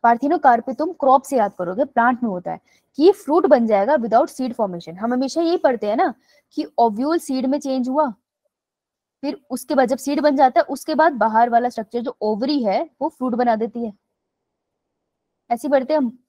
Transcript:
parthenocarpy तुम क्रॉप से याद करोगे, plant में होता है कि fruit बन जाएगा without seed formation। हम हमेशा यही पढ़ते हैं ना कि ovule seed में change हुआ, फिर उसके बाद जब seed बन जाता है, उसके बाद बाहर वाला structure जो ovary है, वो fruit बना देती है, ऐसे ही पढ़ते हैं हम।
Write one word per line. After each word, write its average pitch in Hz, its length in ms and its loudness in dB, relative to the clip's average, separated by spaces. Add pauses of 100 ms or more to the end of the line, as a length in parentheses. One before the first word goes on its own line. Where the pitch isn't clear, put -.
parthenocarpy 240 720 2
तुम 330 160 -4
क्रॉप 269 300 4
से 277 140 -4
याद 202 220 0
करोगे, 185 260 -2
plant 247 380 0
में 233 60 -2
होता 180 220 -8
है 165 80 -10 (380)
कि 330 140 6
fruit 330 360 0
बन 240 200 6
जाएगा 208 280 2
without 233 360 2
seed 254 240 -6
formation। 175 420 -8
हम 226 160 -4
हमेशा 262 280 -2
यही 339 160 0
पढ़ते 247 300 0
हैं 208 80 -2
ना 320 180 0 (440)
कि 302 80 -6 (120)
ovule 233 420 0
seed 262 260 -4
में 269 140 0
change 262 300 -4
हुआ, 285 200 0 (1120)
फिर 294 160 -6 (100)
उसके 262 260 -6
बाद 262 140 2
जब 262 80 -2
seed 285 240 -4
बन 294 140 2
जाता 262 240 4
है, 294 60 2
उसके 285 300 -6
बाद 311 180 2
बाहर 226 360 2
वाला 233 200 0
structure 233 320 -8
जो 247 200 -8
ovary 240 420 -2
है, 220 200 0 (180)
वो 294 80 -2
fruit 247 260 -6
बना 233 200 0
देती 233 300 -6
है, 208 80 -10 (1600)
ऐसे 240 180 -4
ही 262 40 -2
पढ़ते 269 220 0
हैं 311 60 2
हम। 247 180 -4 (120)